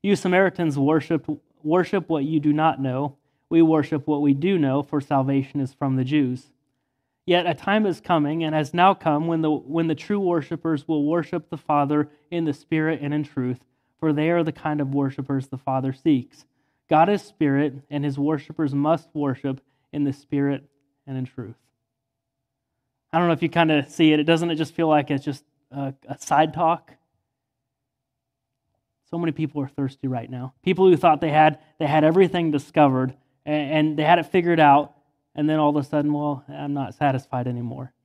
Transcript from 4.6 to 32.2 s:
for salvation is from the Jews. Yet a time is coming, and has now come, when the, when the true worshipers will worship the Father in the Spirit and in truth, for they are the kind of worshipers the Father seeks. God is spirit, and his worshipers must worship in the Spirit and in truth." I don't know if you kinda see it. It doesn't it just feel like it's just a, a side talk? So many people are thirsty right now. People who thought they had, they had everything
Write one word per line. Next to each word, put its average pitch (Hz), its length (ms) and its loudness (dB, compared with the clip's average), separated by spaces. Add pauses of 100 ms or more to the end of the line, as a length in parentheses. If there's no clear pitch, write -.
for 143 200 -4
salvation 139 580 -2
is 131 140 -6
from 131 220 -2
the 131 80 0
Jews. 131 420 -2 (800)
Yet 175 200 2
a 170 60 -2
time 214 320 -2
is 180 160 -4
coming, 160 420 -2
and 156 120 -4
has 151 180 -2
now 180 220 4
come, 160 320 -2
when 165 160 -2
the, 147 80 0
when 156 360 -2
the 160 80 -2
true 208 260 -4
worshipers 165 680 -4
will 151 160 0
worship 160 460 -4
the 156 80 -12
Father 147 500 0 (220)
in 170 160 -4
the 143 80 -2
Spirit 160 480 -4
and 143 100 -4
in 151 100 -2
truth, 127 400 -6 (360)
for 156 160 0
they 151 160 0
are 170 120 0
the 160 80 -2
kind 151 300 -6
of 139 140 -4
worshipers 139 540 -4
the 143 100 -12
Father 135 340 -4
seeks. - 540 -2 (420)
God 165 220 4
is 208 100 0
spirit, 143 540 -2 (160)
and 147 120 -6
his 143 160 -4
worshipers 147 560 -4
must 151 380 -2
worship 139 480 -4 (320)
in 147 120 -2
the 139 100 -2
Spirit 139 500 -4 (420)
and 135 120 -10
in 127 80 -6
truth." 117 300 -16 (1600)
I 160 60 0
don't 175 80 2
know 165 80 2
if 147 80 -4
you 165 80 -2
kinda 160 400 2
see 156 240 4
it. 151 40 2
It 151 60 0
doesn't 165 260 2
it 165 40 -2
just 151 180 -6
feel 165 160 -2
like 147 220 2
it's 139 120 -2
just 139 220 -8 (260)
a, 139 220 -10 (160)
a 123 100 -10
side 156 360 0
talk? 165 420 -2 (2250)
So 170 80 -6
many 165 140 -2
people 151 280 -6
are 135 80 -4
thirsty 135 400 -6
right 123 220 -6
now. 127 320 -12
People 185 260 4
who 175 80 8
thought 156 240 4
they 165 100 0
had, 156 280 4 (200)
they 156 80 -2
had 151 160 2
everything 170 480 2